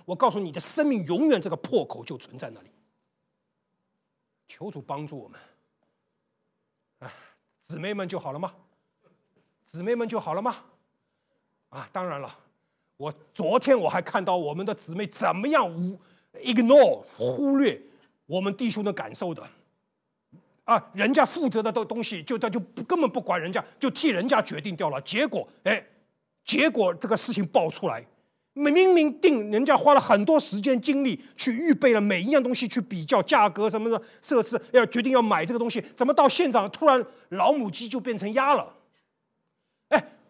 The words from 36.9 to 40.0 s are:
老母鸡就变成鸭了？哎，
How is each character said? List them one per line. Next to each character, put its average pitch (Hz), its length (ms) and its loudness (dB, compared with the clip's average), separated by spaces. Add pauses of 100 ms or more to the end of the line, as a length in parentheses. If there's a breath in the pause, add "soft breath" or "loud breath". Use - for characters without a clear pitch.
老 190 220 2
母 262 180 -2
鸡 220 200 -10
就 247 100 -6
变 233 160 -6
成 202 180 -6
鸭 269 200 2
了？ - 240 -4 (1120)
哎， - 240 0 (160)